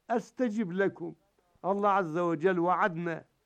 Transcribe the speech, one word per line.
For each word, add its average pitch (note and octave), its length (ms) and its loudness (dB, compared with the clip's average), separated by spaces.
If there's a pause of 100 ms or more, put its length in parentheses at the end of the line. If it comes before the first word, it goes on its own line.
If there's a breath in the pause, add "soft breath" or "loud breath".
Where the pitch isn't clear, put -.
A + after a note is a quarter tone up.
(100)
أستجب A3 640 -2
لكم. F3 420 -2 (500)
الله G3+ 240 2
عز F#3 300 0
وجل F3 400 2
وعدنا E3+ 640 0 (220)